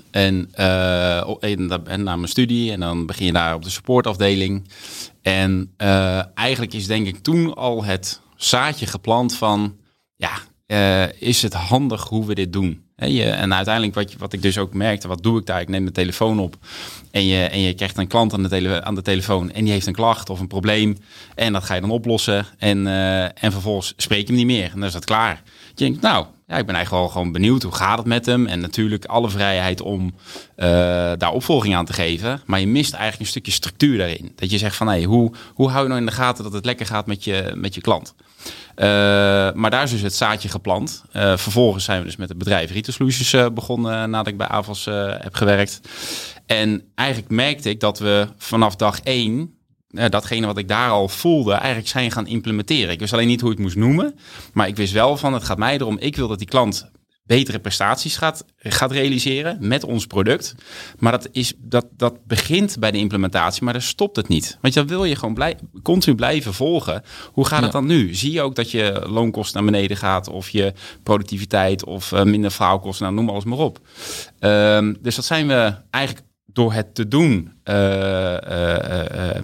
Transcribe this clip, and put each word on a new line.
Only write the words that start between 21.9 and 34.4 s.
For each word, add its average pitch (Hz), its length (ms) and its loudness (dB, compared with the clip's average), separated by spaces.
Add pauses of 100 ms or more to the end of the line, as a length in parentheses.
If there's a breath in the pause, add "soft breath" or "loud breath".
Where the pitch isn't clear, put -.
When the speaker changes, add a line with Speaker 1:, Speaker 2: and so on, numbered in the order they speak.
Speaker 1:
oplossen 110 540 0 (120)
en, 101 300 2
eh, 95 360 0
en 90 280 -2
vervolgens 98 460 -4
spreek - 240 0
je 104 40 -4
hem 123 100 0
niet 120 100 4
meer. 120 180 2
En 90 120 -8
dan 101 80 -6
is 95 100 -2
dat 87 120 -8
klaar. 110 360 0 (340 loud breath)
Je - 100 -2
denkt, 147 160 -2
nou, 131 240 2 (220)
ja, 82 100 -6
ik - 80 -2
ben 95 100 -4
eigenlijk 90 300 0
wel 87 80 -6
gewoon 87 180 -2
benieuwd, 107 320 2
hoe 90 120 -8
gaat 98 220 0
het 113 100 -4
met 117 180 0
hem? 123 220 2
En 90 120 -4
natuurlijk 104 460 -2
alle 117 240 0
vrijheid 95 520 0
om, 95 320 -4 (420 loud breath)
eh, 92 120 0 (500)
daar 87 140 0
opvolging 110 440 2
aan 87 100 2
te - 80 -10
geven. 92 520 -2
Maar 95 140 0
je 95 80 2
mist 139 260 2
eigenlijk 107 280 -4
een 107 80 -6
stukje - 220 -6
structuur - 460 0
daarin. 87 380 -4
Dat 95 160 -4